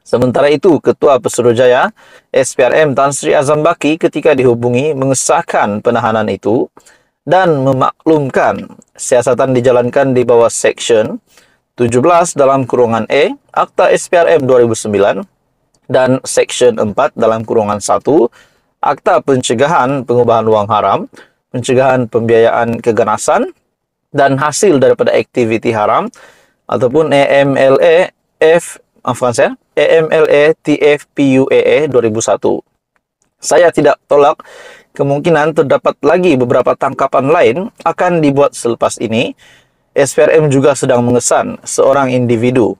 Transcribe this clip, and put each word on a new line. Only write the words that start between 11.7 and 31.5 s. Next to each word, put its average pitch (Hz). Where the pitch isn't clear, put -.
tujuh 123
belas 170
dalam 135
kurungan 117
E 180
Akta -
S -
P 185
R 170
M 127
dua 123
ribu 113
sembilan 107
dan 131
Seksyen 120
empat 110
dalam 113
kurungan 104
satu 127
Akta 151
Pencegahan 135
Pengubahan 113
Wang 107
Haram, 104
Pencegahan 127
Pembiayaan 113
Keganasan 117
dan 139
Hasil 151
Daripada 123
Aktiviti 117
Haram 113
ataupun 135
A 139
M 135
L 135
A 170
F, 165
maafkan 123
saya, 147
A 147
M 160
L 156
A 147
T -
F 147
P 135
U 135